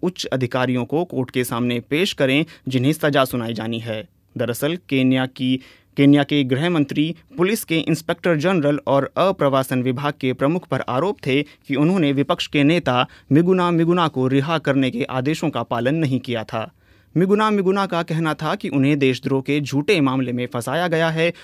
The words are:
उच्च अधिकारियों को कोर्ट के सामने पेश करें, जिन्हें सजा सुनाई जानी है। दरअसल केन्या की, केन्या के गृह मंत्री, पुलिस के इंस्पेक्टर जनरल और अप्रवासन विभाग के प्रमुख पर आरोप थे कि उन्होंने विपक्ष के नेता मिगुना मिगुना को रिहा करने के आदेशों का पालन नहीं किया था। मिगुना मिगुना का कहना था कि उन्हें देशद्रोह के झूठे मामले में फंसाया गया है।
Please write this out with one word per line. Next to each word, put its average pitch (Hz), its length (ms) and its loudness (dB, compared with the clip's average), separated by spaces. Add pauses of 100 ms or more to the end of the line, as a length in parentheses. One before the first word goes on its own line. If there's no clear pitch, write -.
उच्च 180 220 -6
अधिकारियों 127 600 -2
को 156 200 -2
कोर्ट 131 260 -6
के 127 140 -2
सामने 120 360 -2
पेश 160 320 -2
करें, 143 340 0 (220)
जिन्हें 131 240 2
सजा 147 320 0
सुनाई 117 300 -4
जानी 113 240 -4
है। 110 300 -8 (300)
दरअसल 131 400 -4 (100)
केन्या 131 380 2
की, 127 340 -2 (360)
केन्या 143 260 6
के 143 220 0
गृह 139 260 0
मंत्री, 156 460 0 (200)
पुलिस 190 280 0
के 165 140 -2
इंस्पेक्टर 165 580 -2
जनरल 147 500 2
और 135 300 0
अप्रवासन 135 680 2
विभाग 143 380 -2
के 131 120 0
प्रमुख 147 360 -2
पर 131 120 -2
आरोप 151 460 -2
थे 139 160 2
कि - 320 -10
उन्होंने 151 380 2
विपक्ष 139 340 -2
के 143 180 2
नेता 143 420 2 (260)
मिगुना 175 380 4
मिगुना 170 380 2
को 131 180 -2
रिहा 139 320 0
करने 135 320 0
के 139 140 -4
आदेशों 139 460 -2
का 120 120 -4
पालन 123 320 -2
नहीं 135 260 0
किया 113 240 -6
था। 110 280 -8 (440)
मिगुना 202 340 2
मिगुना 196 360 2
का 170 160 -2
कहना 160 320 -2
था 151 200 -4
कि 123 140 -8
उन्हें 139 300 2
देशद्रोह 135 440 0
के 143 180 -2
झूठे 147 400 0
मामले 131 320 0
में 123 140 -4
फंसाया 131 420 -4
गया 165 220 0
है। 165 220 0 (120)